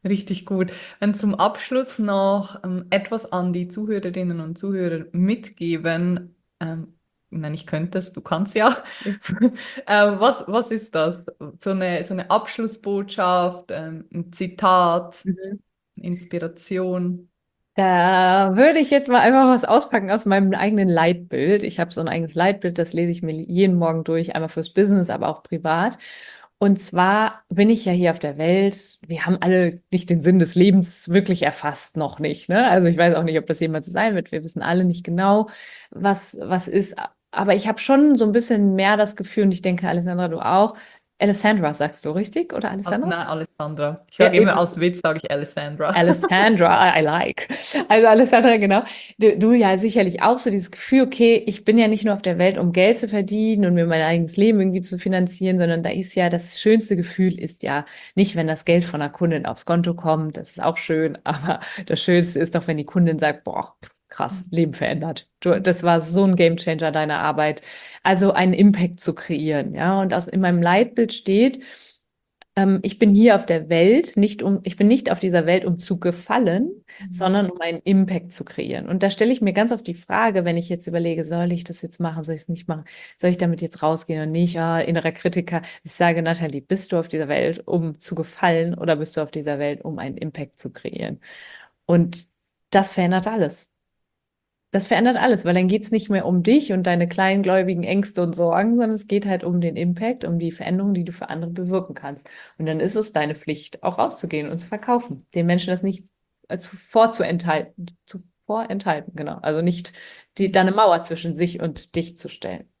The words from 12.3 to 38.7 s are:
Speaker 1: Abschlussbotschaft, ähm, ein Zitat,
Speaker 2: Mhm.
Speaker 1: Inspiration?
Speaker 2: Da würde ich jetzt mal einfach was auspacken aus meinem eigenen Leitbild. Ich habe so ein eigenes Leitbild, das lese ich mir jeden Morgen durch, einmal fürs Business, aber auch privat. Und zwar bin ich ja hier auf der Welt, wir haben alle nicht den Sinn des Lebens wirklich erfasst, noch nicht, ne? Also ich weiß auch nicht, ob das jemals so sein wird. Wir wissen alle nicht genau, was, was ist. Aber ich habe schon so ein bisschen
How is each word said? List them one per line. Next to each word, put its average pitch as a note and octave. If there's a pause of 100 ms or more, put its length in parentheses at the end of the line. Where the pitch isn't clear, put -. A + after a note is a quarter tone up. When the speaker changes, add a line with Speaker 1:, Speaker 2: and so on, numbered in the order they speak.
Speaker 1:
Abschlussbotschaft, G3
ähm, D#3+
ein F3
Zitat, F3+
Speaker 2:
Mhm. F#3+ (380)
Speaker 1:
Inspiration? F3+ (440)
Speaker 2:
Da F#3
würde D4+
ich C4+
jetzt C#4
mal B3
einfach C4
was B3
auspacken G#3+
aus A3
meinem G3
eigenen G3+
Leitbild. E3+
Ich -
habe F3
so -
ein E3
eigenes E3
Leitbild, F3+
das E3+
lese E3+
ich E3+
mir D#3+
jeden F3+
Morgen E3
durch, E3
einmal D#3+
fürs E3
Business, G3
aber -
auch D#3
privat. E3+ (600)
Und G3
zwar G3
bin G3
ich A3+
ja F#3
hier F3
auf E3
der C#3+
Welt, F#3+
wir D#3+
haben F3+
alle F3
nicht F3+
den E3+
Sinn F3+
des E3+
Lebens F3+
wirklich F#3+
erfasst, -
noch D3+
nicht, D3+
ne? A3
Also F3+
ich E3+
weiß F3
auch D#3+
nicht, D#3+
ob D3+
das D#3+
jemals D#3
so F3
sein G#3
wird. -
Wir D#3+
wissen D#3+
alle F3+
nicht F3
genau, G3+ (400)
was, -
was F3+
ist. - (340)
Aber G3
ich G#3
habe A3+
schon C#4
so A3
ein G#3+
bisschen G#3